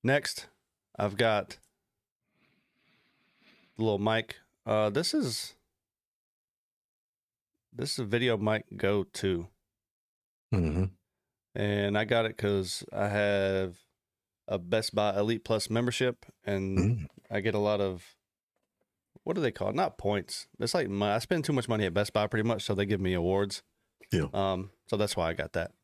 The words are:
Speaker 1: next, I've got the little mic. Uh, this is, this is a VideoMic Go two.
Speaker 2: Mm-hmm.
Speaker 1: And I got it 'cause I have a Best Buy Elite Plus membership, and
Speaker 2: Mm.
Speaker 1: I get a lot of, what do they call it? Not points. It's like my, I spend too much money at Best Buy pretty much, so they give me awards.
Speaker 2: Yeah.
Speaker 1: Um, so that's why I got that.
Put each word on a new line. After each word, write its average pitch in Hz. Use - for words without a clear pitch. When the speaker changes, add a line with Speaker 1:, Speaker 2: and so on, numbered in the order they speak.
Speaker 1:
next, 139
I've 101
got 107
the 110
little 104
mic. 110
Uh, 107
this 143
is, 202
this 123
is -
a 120
VideoMic 110
Go 101
two. 92
Speaker 2:
Mm-hmm. 87
Speaker 1:
And 101
I 107
got 113
it 107
'cause 98
I 101
have 98
a 101
Best 101
Buy 104
Elite 107
Plus 110
membership, 120
and 95
Speaker 2:
Mm. 101
Speaker 1:
I 107
get 104
a 104
lot 104
of, 95
what 170
do 170
they 123
call 98
it? 110
Not -
points. -
It's 117
like 151
my, 101
I 117
spend 160
too 151
much 123
money 107
at 87
Best 101
Buy 107
pretty 110
much, 110
so 104
they 101
give 98
me 92
awards. 95
Speaker 2:
Yeah. 151
Speaker 1:
Um, 98
so 107
that's 104
why 82
I 85
got 76
that. 85